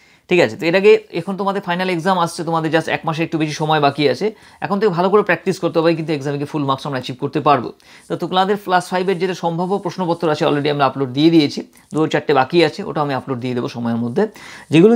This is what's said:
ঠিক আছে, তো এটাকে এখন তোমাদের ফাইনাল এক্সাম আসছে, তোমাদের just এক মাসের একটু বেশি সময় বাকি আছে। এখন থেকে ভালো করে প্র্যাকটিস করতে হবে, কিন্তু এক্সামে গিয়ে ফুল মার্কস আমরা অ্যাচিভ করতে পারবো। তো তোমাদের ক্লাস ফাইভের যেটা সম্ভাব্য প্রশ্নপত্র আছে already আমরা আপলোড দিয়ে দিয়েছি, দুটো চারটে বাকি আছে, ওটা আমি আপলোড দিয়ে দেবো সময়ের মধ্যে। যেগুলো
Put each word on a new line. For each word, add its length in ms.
ঠিক 160
আছে, 140
তো 100
এটাকে 220
এখন 220
তোমাদের 260
ফাইনাল 280
এক্সাম 300
আসছে, 240
তোমাদের 260
just 200
এক 120
মাসের 200
একটু 140
বেশি 200
সময় 240
বাকি 180
আছে। 140
এখন 140
থেকে 180
ভালো 160
করে 160
প্র্যাকটিস 340
করতে 160
হবে, 100
কিন্তু 180
এক্সামে 220
গিয়ে 140
ফুল 160
মার্কস 180
আমরা 120
অ্যাচিভ 240
করতে 240
পারবো। 220
তো 120
তোমাদের 340
ক্লাস 260
ফাইভের 300
যেটা 220
সম্ভাব্য 300
প্রশ্নপত্র 480
আছে 160
already 260
আমরা 140
আপলোড 280
দিয়ে 180
দিয়েছি, 240
দুটো 200
চারটে 260
বাকি 180
আছে, 220
ওটা 160
আমি 140
আপলোড 240
দিয়ে 140
দেবো 180
সময়ের 280
মধ্যে। 200
যেগুলো 220